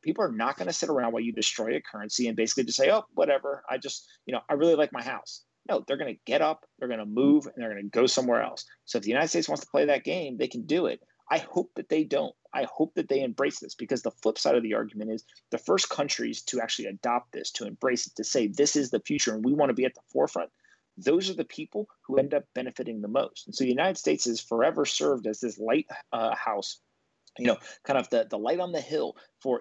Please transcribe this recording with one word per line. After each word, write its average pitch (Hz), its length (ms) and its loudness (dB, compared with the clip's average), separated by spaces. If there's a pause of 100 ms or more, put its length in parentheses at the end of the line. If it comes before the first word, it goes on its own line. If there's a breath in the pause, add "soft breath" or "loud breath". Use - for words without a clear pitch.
People 156 240 0
are 139 80 0
not 117 240 0
gonna 185 160 -4
sit - 160 -2
around 123 240 2
while 113 100 -2
you 117 100 -2
destroy 113 440 -2
a 151 40 -4
currency 107 460 -4
and 113 100 -2
basically 113 280 2
just - 140 -2
say, 139 120 6
"Oh, 214 220 4
whatever. 139 560 0
I 131 80 -4
just, 131 320 -10 (180 soft breath)
you 131 60 -6
know, 120 160 -2
I 147 60 0
really 160 220 6
like 147 160 2
my 123 100 -8
house." - 400 -10 (260)
No, 170 180 0
they're 139 120 -2
gonna 139 160 -4 (100)
get 135 160 2
up, 156 260 0 (120)
they're 127 100 -4
gonna 110 160 -4
move, 139 420 4
and - 100 -14
they're 117 120 -6
gonna 101 140 -6
go 117 240 4
somewhere 123 360 2
else. - 220 -6 (220 soft breath)
So - 120 -6
if 107 60 -4
the 107 60 -2
United 143 180 2
States 165 200 0
wants 147 140 -4
to - 80 -20
play 147 160 4
that 139 180 2
game, 147 340 -4
they 127 100 0
can 120 180 -8
do 151 200 2
it. 73 160 -4 (280)
I 165 80 2
hope - 360 -2
that - 140 -10
they 156 160 2
don't. 143 300 0 (180)
I 135 120 -2
hope 156 300 -2
that 165 140 -2
they 135 120 2
embrace 135 400 -2
this, - 140 -14
because 117 280 -4
the 113 80 -2
flip - 280 -2
side 143 180 4
of 117 60 4
the 107 120 -2
argument 110 360 -4
is 110 140 -6 (260 soft breath)
the 123 80 -4
first - 320 2
countries 120 540 -4
to 123 160 -2
actually 113 260 -4
adopt 120 460 -2
this, - 200 -8
to 113 140 -8
embrace 120 400 -2
it, - 100 -16
to 165 80 -4
say, 120 220 2
"This 143 280 2
is 139 160 2
the 113 100 2
future 139 340 0
and 110 100 -4
we 127 80 4
wanna 143 220 4
be 127 100 2
at 123 100 0
the - 60 -20 (120)
forefront," 139 380 0 (460 soft breath)
those 160 320 2
are 190 60 -4
the 160 100 -4
people 208 440 -8 (140)
who 135 160 2
end 139 140 2
up 143 120 0 (100)
benefiting 120 460 -6
the 104 80 -6
most. - 380 -2
And 104 80 -14
so 135 100 0
the 127 60 2
United 165 280 2
States 151 280 0
is 113 140 -2
forever 143 460 2
served 135 400 0
as 110 140 -4
this 113 180 -4
light, 120 280 0 (260 loud breath)
uh, 113 220 0
house, - 440 -4 (580)
you 120 100 -2
know, 117 120 4 (240 loud breath)
kind 135 160 0
of 120 120 -2
the, 117 200 2
the 107 80 -4
light 135 220 0
on 180 100 -4
the 160 100 -4
hill 143 360 -4 (240 loud breath)
for 123 200 -2